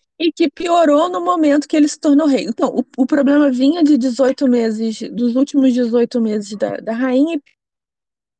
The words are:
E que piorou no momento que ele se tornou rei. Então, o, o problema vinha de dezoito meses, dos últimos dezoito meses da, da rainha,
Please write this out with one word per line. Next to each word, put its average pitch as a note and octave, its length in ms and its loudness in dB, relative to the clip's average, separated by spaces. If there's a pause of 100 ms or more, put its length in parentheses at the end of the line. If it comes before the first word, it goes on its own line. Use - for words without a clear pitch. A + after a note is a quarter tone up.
(200)
E D#4+ 120 0
que E4 180 -2
piorou E4 600 2
no F4+ 120 -6
momento D#4 460 0
que - 80 -4
ele D4 120 4
se - 120 -10
tornou D4+ 280 2
rei. B3+ 180 0
Então, C4+ 300 -4
o, B3 80 -2 (200)
o - 20 2
problema C#4+ 460 2
vinha C#4 320 0
de D4 140 4
dezoito C4 500 0
meses, A3+ 540 -2 (100)
dos A#3+ 240 -2
últimos C4+ 380 2
dezoito A#3+ 480 0
meses G#3+ 360 -4
da, G#3 200 -4
da - 160 -8
rainha, C4 460 0 (1000)